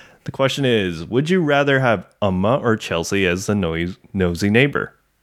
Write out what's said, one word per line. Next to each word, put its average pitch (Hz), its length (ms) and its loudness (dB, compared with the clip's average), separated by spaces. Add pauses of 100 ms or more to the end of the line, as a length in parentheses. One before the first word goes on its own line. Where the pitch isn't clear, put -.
(260)
the - 60 -6
question 135 340 -2
is, 92 400 0
would 139 240 -2
you 185 120 2
rather 143 380 2
have 117 280 0 (140)
Amma 98 360 2
or 113 180 0
Chelsea 95 500 -2
as 90 220 0
the 107 80 0
nois-, 87 420 -4 (160)
nosy 90 360 0
neighbor? 123 440 2 (300)